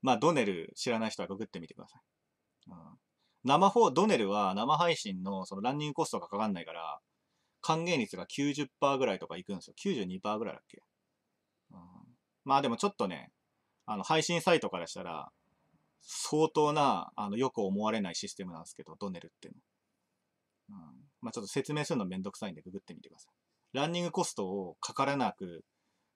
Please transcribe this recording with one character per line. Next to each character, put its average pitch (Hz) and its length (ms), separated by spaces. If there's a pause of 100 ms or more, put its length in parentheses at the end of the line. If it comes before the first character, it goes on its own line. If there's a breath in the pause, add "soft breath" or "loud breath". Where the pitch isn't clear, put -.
ま 131 100
あ、 113 60
ド 151 140
ネ 135 120
ル 90 320
知 - 140
ら 113 80
な 110 80
い 107 40
人 - 120
は 85 60
グ 98 80
グ 110 80
っ - 20
て - 140
み 82 80
て - 60
く - 80
だ 87 60
さ - 100
い。 - 40 (680)
う 87 40
ん。 82 240 (460)
生 156 260
放-、 214 220
ド 175 140
ネ 185 120
ル 101 120
は 101 240
生 123 220
配 170 200
信 95 260
の 95 240
そ 98 100
の 98 60
ラ 123 100
ン 147 60
ニ 151 80
ン 147 40
グ 135 40
コ 156 100
ス - 60
ト 104 100
が 87 80
か 101 100
か 110 100
ん 104 40
な 87 100
い 80 40
か 82 60
ら、 80 280 (600)
還 165 240
元 170 160
率 104 160
が 90 100
九 143 260
十 143 140 (140)
パ 139 160
ー - 20
ぐ 127 80
ら 101 80
い 92 60
と - 80
か 85 80
い 180 80
く - 80
ん 92 60
で - 40
す - 80
よ。 - 60
九 196 180
十 117 80
二 92 180
パ - 140
ー 110 40
ぐ 110 60
ら 98 60
い - 60
だ - 40
っ - 60
け？ - 160 (880)
う 95 60
ん。 - 20 (640)
ま 135 120
あ、 143 60
で 139 60
も 117 80
ち - 100
ょ - 20
っ 196 80
と 110 100
ね、 80 260 (540)
あ 110 100
の、 95 60
配 160 220
信 170 160
サ 175 140
イ 151 40
ト 101 100
か 92 100
ら 85 100
し - 60
た 92 100
ら、 80 280 (680)
相 - 480
当 151 240
な、 131 420
あ 101 160
の、 104 60
よ 127 160
く - 80
思 98 240
わ 110 80
れ 110 80
な 92 100
い 82 60
シ 101 120
ス - 60
テ 95 100
ム 90 80
な 80 60
ん 82 40
で - 40
す - 80
け - 80
ど、 80 140
ド 101 140
ネ 87 100
ル 82 80
っ - 20 (100)
て - 60
い - 60
う - 20 (1160)
の。 - 0
う - 100
ん。 71 280 (120)
ま 120 80
あ、 110 40
ち - 60
ょ 113 40
っ - 20
と 98 40
説 139 240
明 151 120
す - 80
る 139 60
の 98 80
め 92 120
ん 92 40
ど 98 100
く - 40
さ 104 120
い 92 40
ん 80 40
で、 - 60
グ 90 100
グ 98 60
っ - 20
て - 140
み 78 60
て - 80
く - 60
だ - 60
さ - 100
い。 - 40 (420)
ラ 143 100
ン 170 60
ニ 175 80
ン 175 40
グ 170 60
コ 180 140
ス - 100
ト 98 140
を 92 320
か - 140
か 135 100
ら 139 120
な 120 160
く 87 320 (520)